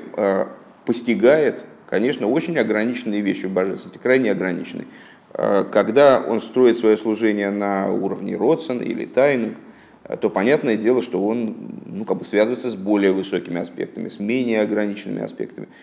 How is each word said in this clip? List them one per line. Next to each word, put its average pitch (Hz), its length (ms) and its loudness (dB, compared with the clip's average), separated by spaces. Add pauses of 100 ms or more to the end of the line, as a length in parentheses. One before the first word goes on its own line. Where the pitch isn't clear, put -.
(140)
э, 98 300 0 (400)
постигает, 120 800 2 (240)
конечно, 113 380 0
очень 160 300 0
ограниченные 110 640 -2
вещи 98 260 -2
в 95 40 -6
божественности, 95 460 -4
крайне 127 340 2
ограниченные. 92 540 -4 (480)
Э, 101 300 2
когда 113 640 4
он 110 140 0
строит 120 360 4
своё 110 200 4
служение 107 520 0
на 101 420 -2
уровне 98 440 -4
родсен 127 440 0
или - 260 -6
тайну, 123 500 0 (480)
э, - 140 -8
то 110 120 0
понятное 120 460 2
дело, 113 260 2
что 95 240 -2
он, 113 300 -2 (300)
ну, 101 180 -10
как 98 140 -2
бы - 80 -10
связывается 120 440 0
с 107 60 -6
более 98 380 4
высокими 92 460 -4
аспектами, 85 500 -8
с - 100 -16
менее 113 420 0
ограниченными 104 600 -2
аспектами. - 460 -10 (160)